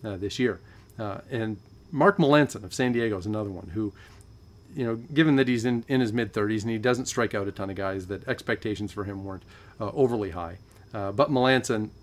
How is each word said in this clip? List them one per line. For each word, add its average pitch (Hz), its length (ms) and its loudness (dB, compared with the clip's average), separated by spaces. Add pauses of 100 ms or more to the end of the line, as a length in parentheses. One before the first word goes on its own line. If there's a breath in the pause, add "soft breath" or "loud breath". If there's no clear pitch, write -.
uh, 101 140 -8
this 98 200 -6
year. 113 220 0 (380 loud breath)
Uh, 104 220 -8 (100)
and 110 260 -4 (340)
Mark 175 280 6
Melancon 147 460 4
of 92 100 -12
San 127 180 0
Diego 117 240 0
is 87 80 -6
another 104 260 -4
one 92 180 -12
who, 101 260 -4 (800 loud breath)
you 135 80 -2
know, 117 120 -2
given 147 400 4
that 135 120 4
he's 117 160 2
in, 120 240 0
in 131 140 4
his 110 100 0
mid-thirties 110 500 0
and 117 80 -2
he 113 60 0
doesn't 123 300 0
strike 113 280 -2
out 101 140 -2
a 95 40 -8
ton 98 180 -8
of 95 60 -8
guys, 95 320 -4
that 95 200 -8
expectations 107 640 -4
for 104 120 -8
him 98 200 -8
weren't, 95 200 -12 (360 loud breath)
uh, 104 120 -4
overly 117 400 2
high. 87 260 -8 (340 soft breath)
Uh, 101 200 -4
but 143 180 2
Melancon 127 580 2 (140)